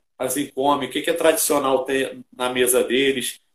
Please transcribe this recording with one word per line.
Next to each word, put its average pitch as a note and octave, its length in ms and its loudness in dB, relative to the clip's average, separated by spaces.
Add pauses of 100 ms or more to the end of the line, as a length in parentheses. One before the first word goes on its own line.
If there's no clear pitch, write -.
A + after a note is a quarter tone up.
(180)
assim, C3 360 -4
come? C3+ 320 0
O - 40 -6
que D#3 100 -4
que E3 100 -2
é E3 40 2
tradicional D3 680 2
ter C3+ 340 -2 (180)
na B2+ 140 -2
mesa B2 340 2
deles? C3 560 -2 (140)